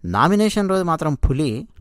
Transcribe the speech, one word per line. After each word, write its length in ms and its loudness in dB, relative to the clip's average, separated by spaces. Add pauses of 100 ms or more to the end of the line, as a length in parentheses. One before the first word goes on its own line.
నామినేషన్ 640 2
రోజు 140 0
మాత్రం 300 -2
పులి 540 -2 (140)